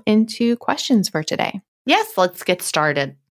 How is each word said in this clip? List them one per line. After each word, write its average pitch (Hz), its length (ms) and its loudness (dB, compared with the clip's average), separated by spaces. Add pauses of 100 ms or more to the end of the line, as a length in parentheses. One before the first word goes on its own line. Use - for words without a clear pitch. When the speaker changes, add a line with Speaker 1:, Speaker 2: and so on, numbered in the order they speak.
Speaker 1:
into 220 520 2
questions 233 520 0
for 156 140 -4
today? - 380 -4 (240)
Speaker 2:
Yes, 415 320 0
let's 180 260 0
get 180 180 -2
started. 143 540 -2 (160)